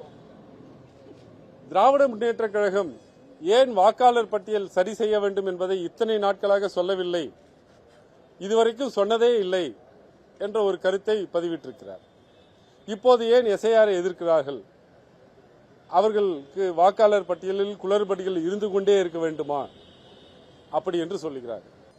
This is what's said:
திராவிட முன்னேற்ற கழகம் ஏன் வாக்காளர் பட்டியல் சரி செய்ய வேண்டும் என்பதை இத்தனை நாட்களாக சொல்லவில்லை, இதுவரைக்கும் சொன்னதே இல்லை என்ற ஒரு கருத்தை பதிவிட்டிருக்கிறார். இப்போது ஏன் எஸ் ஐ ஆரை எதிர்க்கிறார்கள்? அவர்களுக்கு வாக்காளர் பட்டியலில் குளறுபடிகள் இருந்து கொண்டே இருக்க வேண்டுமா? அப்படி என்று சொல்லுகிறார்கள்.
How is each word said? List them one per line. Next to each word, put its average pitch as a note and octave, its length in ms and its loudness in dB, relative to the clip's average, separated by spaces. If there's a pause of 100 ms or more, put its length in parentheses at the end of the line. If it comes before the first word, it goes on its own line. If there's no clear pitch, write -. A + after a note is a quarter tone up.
(1700)
திராவிட B3 320 4 (100)
முன்னேற்ற A3+ 420 -2
கழகம் G3 360 0 (680)
ஏன் C4 220 4
வாக்காளர் A3+ 540 4
பட்டியல் G#3 340 -4 (100)
சரி F#3 240 0
செய்ய G#3+ 240 0
வேண்டும் G3 260 -2
என்பதை F#3 260 -4 (120)
இத்தனை A3 360 -2
நாட்களாக G3+ 520 0
சொல்லவில்லை, F3+ 460 -2 (1200)
இதுவரைக்கும் A3+ 520 0
சொன்னதே A3+ 340 2 (140)
இல்லை F3+ 220 -2 (800)
என்ற G3+ 120 -6 (120)
ஒரு F#3 80 -2 (100)
கருத்தை G3 300 0 (180)
பதிவிட்டிருக்கிறார். C#3 680 -8 (920)
இப்போது A#3+ 280 4 (140)
ஏன் A#3+ 180 2
எஸ் G#3 160 -2
ஐ - 20 4 (100)
ஆரை G#3 180 4
எதிர்க்கிறார்கள்? E3 600 -2 (1400)
அவர்களுக்கு G3 640 -2 (160)
வாக்காளர் G3+ 500 2
பட்டியலில் G3 520 -6
குளறுபடிகள் F#3+ 680 -2
இருந்து G#3 260 -4
கொண்டே G3 280 2
இருக்க E3+ 240 -4
வேண்டுமா? C#3+ 360 -6 (1120)
அப்படி F3 280 -4
என்று F#3 200 -8
சொல்லுகிறார்கள். A#2+ 500 -12 (240)